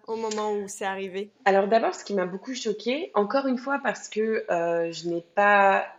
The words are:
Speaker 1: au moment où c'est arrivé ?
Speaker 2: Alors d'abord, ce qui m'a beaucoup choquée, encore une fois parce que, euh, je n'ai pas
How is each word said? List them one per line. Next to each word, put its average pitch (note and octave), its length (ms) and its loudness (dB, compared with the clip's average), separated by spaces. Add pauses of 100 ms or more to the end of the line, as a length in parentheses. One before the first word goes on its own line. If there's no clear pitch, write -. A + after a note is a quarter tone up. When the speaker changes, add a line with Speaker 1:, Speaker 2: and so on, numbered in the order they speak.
Speaker 1:
au A3+ 100 -8
moment G#3+ 380 -4
où G3+ 140 -4
c'est G3 180 -8
arrivé ? G3 460 -6 (140)
Speaker 2:
Alors G3 220 4
d'abord, A3+ 280 2
ce - 100 -16
qui G3+ 80 -6
m'a F3+ 140 0
beaucoup G3+ 260 -10
choquée, A#3+ 640 -4
encore C4+ 320 0
une B3+ 100 0
fois C#4 240 -4
parce - 280 -4
que, A3 420 -2
euh, E3+ 400 0
je E3 160 -10
n'ai E3+ 140 -2 (120)
pas G3+ 540 6 (120)